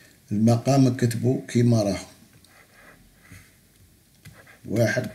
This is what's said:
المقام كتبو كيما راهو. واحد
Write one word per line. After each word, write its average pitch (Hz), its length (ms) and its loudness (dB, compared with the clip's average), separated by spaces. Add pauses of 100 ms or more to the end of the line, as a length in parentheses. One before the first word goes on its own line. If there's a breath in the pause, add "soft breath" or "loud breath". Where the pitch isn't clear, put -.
(320 loud breath)
المقام 120 680 2
كتبو 120 440 -2
كيما 120 420 0
راهو. 95 220 -4 (2500 loud breath)
واحد 113 500 -2